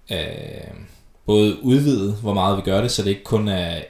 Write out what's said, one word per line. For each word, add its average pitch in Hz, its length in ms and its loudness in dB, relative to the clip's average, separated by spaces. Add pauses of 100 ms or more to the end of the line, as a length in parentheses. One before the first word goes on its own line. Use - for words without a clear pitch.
(100)
øh, 90 80 -6 (1080)
både 104 360 4
udvide, 127 500 4
hvor 104 220 -2
meget 98 220 2
vi 98 60 -4
gør 98 180 2
det, 120 100 0
så - 120 -2
det 98 80 0
ikke 101 140 -4
kun 107 240 0
er 85 420 -4